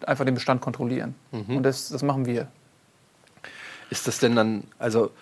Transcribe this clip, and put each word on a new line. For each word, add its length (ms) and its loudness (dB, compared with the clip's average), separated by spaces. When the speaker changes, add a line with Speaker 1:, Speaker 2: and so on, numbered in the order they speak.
Speaker 1:
einfach 200 0
den 100 4
Bestand 260 2
kontrollieren. 540 -4
Speaker 2:
Mhm. 280 -4
Speaker 1:
Und 40 2
das, 280 0
das 120 -6
machen 240 0
wir. 220 -2
Speaker 2:
Ist 180 -4
das 120 0
denn 140 6
dann, 300 4
also 320 2